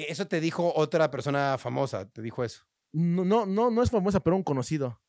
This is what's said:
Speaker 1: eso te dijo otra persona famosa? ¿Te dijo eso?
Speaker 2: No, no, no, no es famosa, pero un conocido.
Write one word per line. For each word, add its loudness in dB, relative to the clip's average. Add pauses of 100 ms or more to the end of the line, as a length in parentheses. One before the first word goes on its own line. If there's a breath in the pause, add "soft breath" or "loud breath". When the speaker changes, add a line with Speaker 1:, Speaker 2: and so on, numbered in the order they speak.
Speaker 1:
eso -8
te -2
dijo 0
otra 4
persona 0
famosa? -4
¿Te -16
dijo -6
eso? -8 (300)
Speaker 2:
No, 0
no, 4
no, 2
no 2
es 2
famosa, 2
pero 2
un 0
conocido. -2